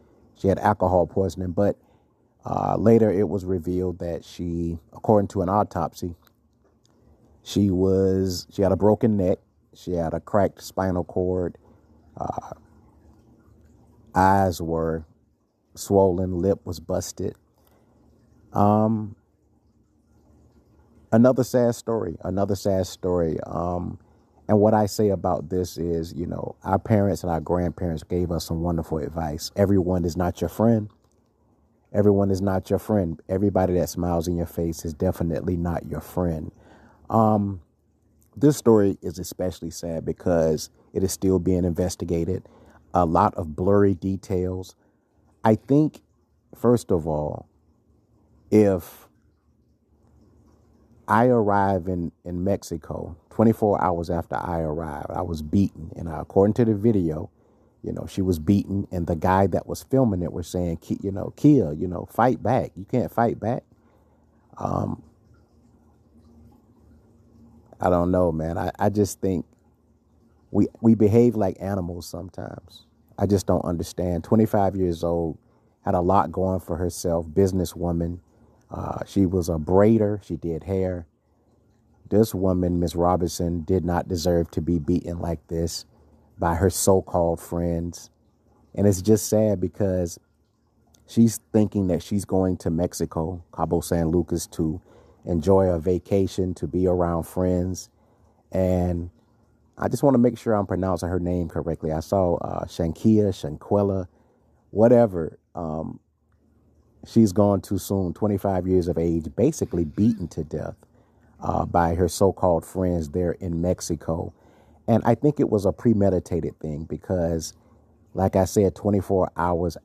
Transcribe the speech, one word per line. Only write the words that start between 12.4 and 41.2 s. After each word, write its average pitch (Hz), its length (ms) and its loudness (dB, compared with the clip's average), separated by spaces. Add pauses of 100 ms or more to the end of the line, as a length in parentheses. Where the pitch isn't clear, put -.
eyes 95 480 2
were 82 420 -2 (720)
swollen, 92 640 2
lip 95 260 0
was - 160 -10
busted. 92 540 -8 (1200)
Um, 107 600 2 (2000)
another 123 320 6
sad 120 300 2
story, 104 480 -6
another 98 320 -2
sad 95 320 -2
story. 87 580 -2
Um, 90 540 -6 (500)
and 107 100 4
what 107 160 6
I 107 120 4
say 104 240 0
about 90 400 -2
this 90 260 -4
is, 82 380 -4
you 87 120 -6
know, 85 380 -8
our 95 140 0
parents 101 440 2
and 90 80 -4
our 80 100 0
grandparents 85 640 -4
gave 87 300 -4
us 80 140 -4
some 82 160 -4
wonderful 82 340 -2
advice. 76 580 -6
Everyone 90 520 2
is 82 100 -2
not 87 240 -2
your 85 80 -2
friend. 110 400 2 (1040)
Everyone 101 400 4
is 92 80 -2
not 95 300 -2
your 98 100 0
friend. 92 480 0
Everybody 95 460 2
that 80 140 2
smiles 85 380 -2
in 87 100 0
your 85 100 -2
face 82 380 -6
is 80 100 -6
definitely 87 640 -2
not 85 300 -4
your - 140 -8
friend. 85 500 -4 (580)
Um, 107 520 2 (760)
this 143 200 4
story 104 460 4
is 90 180 -10
especially 87 500 -8
sad 82 340 -8
because 80 640 0 (220)
it 95 120 -2
is 95 80 -2
still 95 260 2